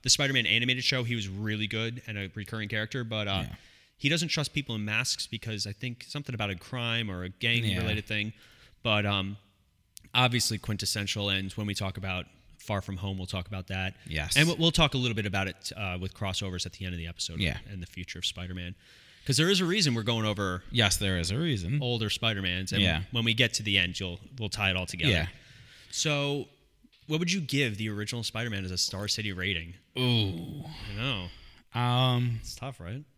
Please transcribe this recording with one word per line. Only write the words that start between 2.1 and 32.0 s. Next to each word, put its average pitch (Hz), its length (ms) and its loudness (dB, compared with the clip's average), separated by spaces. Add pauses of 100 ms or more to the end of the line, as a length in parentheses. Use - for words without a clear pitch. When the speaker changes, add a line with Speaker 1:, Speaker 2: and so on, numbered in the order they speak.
Speaker 1:
a 98 180 -6
recurring 107 360 -6
character, 113 340 -2
but, 110 240 -2
uh, 95 180 0
Speaker 2:
Yeah. - 80 -10 (440)
Speaker 1:
he 143 100 2
doesn't 165 220 2
trust - 240 -2
people 135 200 -2
in 104 120 -2
masks 110 400 -2
because 110 400 -6
I 101 80 -8
think 123 340 -8
something 143 260 -6
about 110 140 -2
a 95 60 -2
crime 117 560 -2
or 90 140 -4
a 90 40 -6
gang-related 107 760 2
Speaker 2:
Yeah. - 40 -16
Speaker 1:
thing. 107 240 -2 (500)
But, 104 220 4
um, 101 320 2 (760)
obviously 120 420 4
quintessential, 101 720 -2
and 95 240 0
when 107 140 -4
we 101 80 0
talk 95 240 -4
about 92 260 -4 (340)
Far 101 240 -2
From 95 160 -6
Home, 95 180 -4
we'll 92 100 -6
talk 90 220 -4
about 95 200 -8
that. 95 280 -4 (100)
Speaker 2:
Yes. 78 300 0
Speaker 1:
And 151 100 8
we'll, 170 100 2
we'll 165 140 4
talk 156 240 4
a 135 40 2
little 123 160 0
bit 104 120 -2
about 98 220 0
it, - 280 -10
uh, 92 240 -4
with 92 140 -4
crossovers 92 520 -4
at 90 80 -10
the 95 100 -10
end 90 100 -4
of 85 40 -6
the 82 80 -6
episode - 340 -6
Speaker 2:
Yeah. 85 180 2 (120)
Speaker 1:
and 95 120 -8
the 87 40 -10
future - 320 -10
of 90 80 -4
Spider-Man. 90 480 -6 (500)
'Cause 123 140 2
there 165 120 6
is 190 100 6
a 185 40 4
reason 170 300 4
we're 113 80 0
going 113 240 2
over 95 440 0
Speaker 2:
Yes, 110 280 4
there 95 200 2
is 82 120 0
a 107 80 0
reason. 131 440 0
Speaker 1:
older 113 280 0
Spider-Mans, 95 640 0
and 95 100 4
Speaker 2:
Yeah. 85 200 4 (100)
Speaker 1:
when 117 120 0
we 117 100 4
get 117 200 2
to - 80 -2
the 101 160 2
end, 90 200 2
you'll, 87 220 -6 (180)
we'll 107 120 -4
tie 101 200 0
it 92 60 0
all 90 100 -2
together. 135 260 0
Speaker 2:
Yeah. 85 140 2 (640)
Speaker 1:
So, 143 580 0 (580)
what 156 120 0
would 175 140 2
you 196 80 0
give 135 380 2
the 110 100 0
original 104 340 -2
Spider-Man 110 420 -4
as 92 60 -4
a 90 80 -2
Star 101 300 -2
City 104 240 -2
rating? 90 420 -2 (240)
Speaker 2:
Ooh. 95 680 2 (280)
Speaker 1:
I - 40 -8
know. 110 840 -6
Speaker 2:
Um, 123 600 4